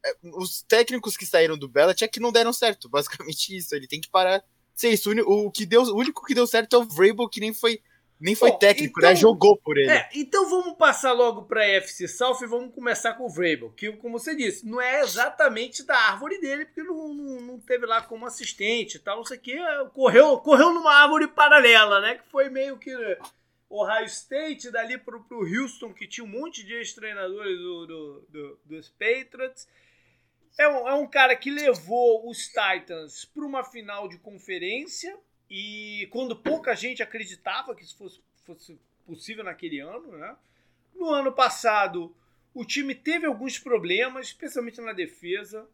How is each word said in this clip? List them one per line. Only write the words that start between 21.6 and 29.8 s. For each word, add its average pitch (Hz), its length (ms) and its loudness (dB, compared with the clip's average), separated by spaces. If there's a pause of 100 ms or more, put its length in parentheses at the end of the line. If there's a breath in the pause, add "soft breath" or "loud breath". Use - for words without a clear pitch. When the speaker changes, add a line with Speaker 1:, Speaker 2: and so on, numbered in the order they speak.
Speaker 2:
né, 233 140 -2
que - 140 -20
foi 277 200 0
meio 269 280 -6
que - 140 -16 (760)
Ohio 208 360 -2
State, 277 680 -10
dali 233 260 -6
pro, 233 260 -18
pro 226 220 -8
Houston, 226 480 -8
que - 140 -18
tinha 240 180 -16
um - 20 -18
monte 240 360 -12
de 202 100 -14
ex-treinadores 202 840 -10
do, 175 260 -12
do, 151 440 -18
do, 147 360 -18
dos 156 240 -20
Patriots. 254 800 -6 (880)